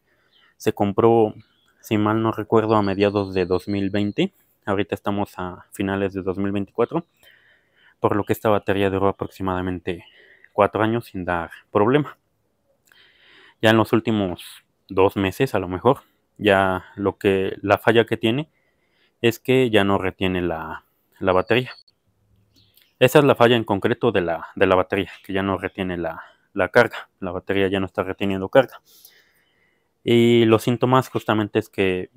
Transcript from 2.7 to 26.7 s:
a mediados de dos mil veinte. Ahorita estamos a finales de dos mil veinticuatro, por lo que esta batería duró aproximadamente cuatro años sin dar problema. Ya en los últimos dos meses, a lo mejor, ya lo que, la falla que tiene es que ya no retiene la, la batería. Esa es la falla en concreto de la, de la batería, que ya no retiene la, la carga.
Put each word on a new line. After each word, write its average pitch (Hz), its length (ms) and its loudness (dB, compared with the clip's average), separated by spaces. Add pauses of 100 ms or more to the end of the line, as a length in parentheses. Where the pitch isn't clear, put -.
a 104 40 2
mediados 101 520 0
de 92 120 0
dos 90 220 -4
mil 101 220 -4
veinte. 104 420 -2 (340)
Ahorita 98 300 -2
estamos 101 400 -6
a 90 380 -12
finales 98 400 -4
de 95 80 -8
dos 90 160 -6
mil 98 160 -4
veinticuatro, 117 520 -4 (960)
por 104 160 0
lo 101 80 -2
que - 80 -4
esta 113 160 -2
batería 101 420 0
duró 95 200 0
aproximadamente 92 960 -8 (480)
cuatro 101 280 2
años 113 260 -2
sin 92 180 -10
dar 85 260 -4 (200)
problema. 127 460 0 (1400)
Ya 110 100 4
en 113 60 6
los 110 140 2
últimos 107 540 -2 (420)
dos 95 300 2
meses, 101 380 -2
a 104 40 2
lo 92 80 -6
mejor, 92 360 -2 (340)
ya 98 480 2 (100)
lo 98 220 -2
que, 95 440 -2
la 101 160 4
falla 113 280 2
que 113 100 -4
tiene 117 340 -2 (720)
es 117 180 0
que 127 300 0
ya 104 140 2
no 98 140 2
retiene 92 440 -4
la, 80 440 -6 (340)
la 95 140 0
batería. 113 380 0 (1300)
Esa 131 180 4
es 147 80 6
la 127 80 6
falla 120 220 4
en 113 80 0
concreto 110 480 -2
de 98 100 0
la, 82 340 -6
de 95 120 2
la 92 80 4
batería, 92 340 -2 (140)
que 98 100 -12
ya 95 80 -2
no 95 160 -2
retiene 92 400 -8
la, 82 240 -8 (320)
la 95 160 -2
carga. - 400 2 (100)